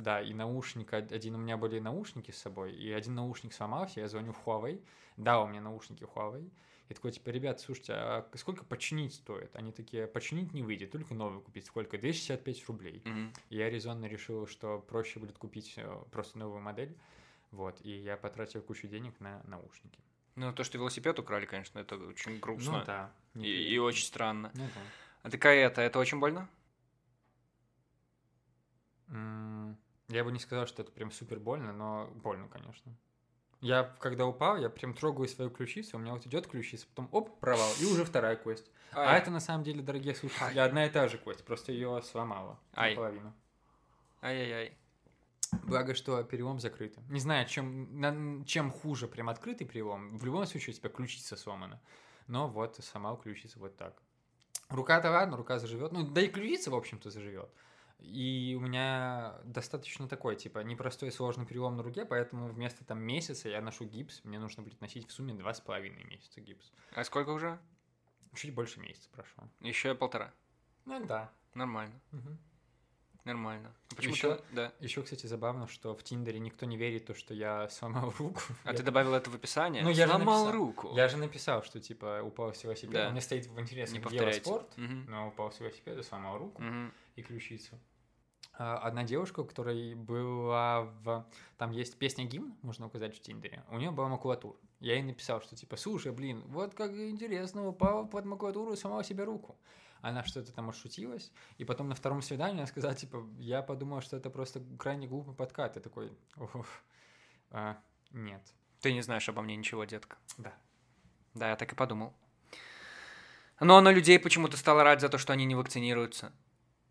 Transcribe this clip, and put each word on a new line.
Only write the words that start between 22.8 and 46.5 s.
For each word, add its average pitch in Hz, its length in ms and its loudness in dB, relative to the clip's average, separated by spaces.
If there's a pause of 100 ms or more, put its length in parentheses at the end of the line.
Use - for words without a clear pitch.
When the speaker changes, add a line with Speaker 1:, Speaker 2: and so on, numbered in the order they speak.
Speaker 1:
да, 98 260 -6 (240)
Speaker 2:
И, 113 40 -10
Speaker 1:
неприятно. 98 340 0
Speaker 2:
и 120 40 6
очень 120 280 2
странно. 107 480 -2
Speaker 1:
Ну 127 200 -6
да. 104 80 -10 (420)
Speaker 2:
А 113 60 -8
такая 139 380 10
это, 123 140 2
это 120 180 4
очень 127 220 2
больно? 170 260 2 (2500)
Speaker 1:
М, 107 680 -8 (300)
я 117 160 2
бы 120 80 -2
не 123 80 -4
сказал, 123 280 -2
что - 140 -8
это - 100 -12
прям 107 200 -8
супер 117 280 -10
больно, 117 340 -4
но 107 420 -4
больно, 101 320 -6
конечно. - 460 -16 (680)
Я, 127 240 4 (160)
когда 123 260 0
упал, 147 320 2
я 123 120 0
прям 123 240 -8
трогаю 135 340 0
свою 127 240 -4
ключицу, 131 460 -8
у - 20 -6
меня 113 140 -6
вот 120 120 -8
идёт 151 220 -4
ключица, 117 400 -8
потом 127 240 -10
оп, 220 280 0
провал, 113 300 6 (100)
и 160 60 4
уже 170 200 6
вторая 113 300 4
кость. 113 360 -6 (200)
А 143 200 6
Speaker 2:
Ай. 170 80 12
Speaker 1:
это, 180 100 2
на 170 100 0
самом 160 240 0
деле, 147 200 -4
дорогие 139 320 -2
слушатели, 131 420 -2
Speaker 2:
Ай. 131 100 10
Speaker 1:
одна 151 180 6
и 151 40 4
та 147 180 6
же 113 100 -2
кость, - 280 -10
просто - 260 -6
её 123 300 -2
сломала 107 560 -6 (180)
Speaker 2:
Ай. 110 200 6
Speaker 1:
наполовину. 107 380 -4 (920)
Speaker 2:
Ай-яй-яй. 120 540 -2 (840)
Speaker 1:
Благо, 131 300 2
что 123 300 0
перелом 127 360 -2